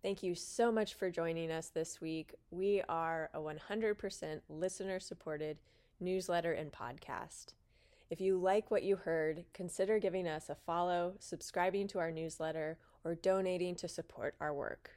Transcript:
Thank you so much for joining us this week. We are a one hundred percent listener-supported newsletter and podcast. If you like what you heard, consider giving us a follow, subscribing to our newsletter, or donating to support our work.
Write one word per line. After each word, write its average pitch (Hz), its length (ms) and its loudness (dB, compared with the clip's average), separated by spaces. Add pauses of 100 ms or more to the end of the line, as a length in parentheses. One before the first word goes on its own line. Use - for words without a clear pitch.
Thank 196 200 0
you 180 120 0
so 233 360 2
much 220 240 2
for 185 160 0
joining 165 400 -2
us 160 200 -2
this - 300 -4
week. 160 340 -4 (160)
We 196 380 4
are 165 440 0
a 151 80 -4
one 151 160 -4
hundred 208 400 0
percent - 520 -6
listener-supported 165 1080 -4 (420)
newsletter 180 540 2
and 151 180 -2
podcast. - 840 -10 (560)
If 170 100 -4
you 190 160 4
like 190 340 4
what 214 120 4
you 190 140 4
heard, 160 480 0 (100)
consider 190 440 2
giving 185 300 2
us 156 220 -4
a 147 40 -2
follow, 175 680 2
subscribing 190 680 0
to 190 120 0
our 165 100 2
newsletter, 160 680 -2 (260)
or 170 120 -2
donating 180 600 2
to 175 120 -6
support - 520 -6
our 151 120 -2
work. - 440 -4